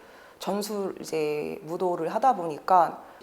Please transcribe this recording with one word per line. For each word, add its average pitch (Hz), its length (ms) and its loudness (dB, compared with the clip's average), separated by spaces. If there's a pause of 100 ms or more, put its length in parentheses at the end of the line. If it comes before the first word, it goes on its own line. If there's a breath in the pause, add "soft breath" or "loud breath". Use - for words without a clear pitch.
(380 loud breath)
전술 202 600 -4
이제 151 640 -2
무도를 170 520 -2
하다 233 220 4
보니까 170 680 2 (200 loud breath)